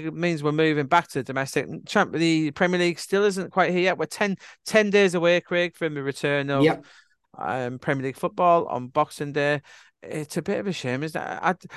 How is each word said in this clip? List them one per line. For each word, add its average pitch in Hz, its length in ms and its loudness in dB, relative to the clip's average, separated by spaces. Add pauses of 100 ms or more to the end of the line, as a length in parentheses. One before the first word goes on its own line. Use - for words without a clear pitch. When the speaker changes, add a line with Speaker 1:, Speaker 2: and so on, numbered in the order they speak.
(100)
Speaker 1:
means 160 320 -2
we're 147 100 0
moving 151 340 2
back 170 220 2
to 135 140 -6
domestic. 135 440 -4 (200)
Champ-, - 260 0
the 156 400 2
Premier 180 260 0
League 175 200 0
still 196 260 0
isn't 190 260 -2
quite 180 220 2
here 180 80 0
yet. 180 180 2
We're 156 80 -2
ten, 202 300 -2 (300)
ten 214 240 4
days 196 240 4
away, 170 260 4
Craig, 175 340 -2
from 156 200 -4
the 143 80 -6
return 139 480 -2
of 139 120 2
Speaker 2:
Yep. - 220 2 (540)
Speaker 1:
um, 123 400 -4
Premier 135 260 -2
League 135 120 -6
football 175 500 2
on 123 220 -6
Boxing 151 440 -4
Day. 147 300 0 (400)
It's 151 340 -8
a 165 60 -4
bit 202 180 -4
of 202 60 -6
a 190 60 -4
shame, 131 300 -4
isn't 156 180 -6
it? - 220 -8
I, 180 120 2 (220)